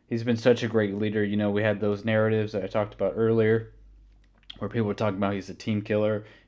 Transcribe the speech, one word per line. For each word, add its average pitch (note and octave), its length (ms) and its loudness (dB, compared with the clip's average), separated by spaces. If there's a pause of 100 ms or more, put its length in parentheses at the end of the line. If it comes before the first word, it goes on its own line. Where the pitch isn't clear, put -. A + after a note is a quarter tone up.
He's A2+ 180 -4
been A#2 120 0
such A#2+ 260 4
a A#2+ 60 -2
great G#2 280 2
leader. G#2 280 0
You G#2 120 -2
know, G#2 140 0
we G#2 120 0
had G#2 180 0
those G#2 240 -2
narratives A2 480 2
that F#2+ 120 -4
I - 20 -4
talked G#2 280 -2
about G2 220 -2
earlier A2+ 560 2 (880)
where G#2 100 -6
people A2+ 180 -2
were G2+ 80 0
talking G#2 240 0
about G2+ 160 0
he's G2 160 -8
a F2 40 -12
team G#2 280 -2
killer, G#2+ 420 0 (240)